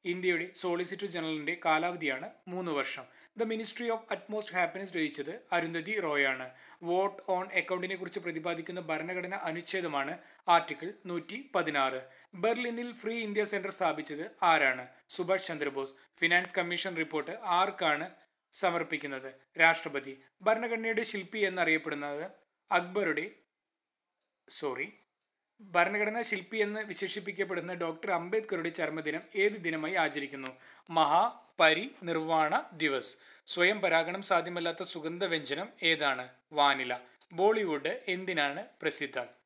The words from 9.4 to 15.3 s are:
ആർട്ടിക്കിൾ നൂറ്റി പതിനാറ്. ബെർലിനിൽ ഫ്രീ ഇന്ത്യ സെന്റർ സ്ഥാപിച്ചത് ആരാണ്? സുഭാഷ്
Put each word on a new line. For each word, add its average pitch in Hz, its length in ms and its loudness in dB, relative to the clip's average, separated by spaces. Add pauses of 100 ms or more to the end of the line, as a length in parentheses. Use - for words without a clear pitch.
ആർട്ടിക്കിൾ 165 460 4 (120)
നൂറ്റി 180 500 -8
പതിനാറ്. 143 460 2 (320)
ബെർലിനിൽ 233 600 -2
ഫ്രീ 226 220 -4
ഇന്ത്യ 214 280 0
സെന്റർ 196 280 -2
സ്ഥാപിച്ചത് 156 600 -2 (120)
ആരാണ്? 139 440 6 (220)
സുഭാഷ് 185 380 0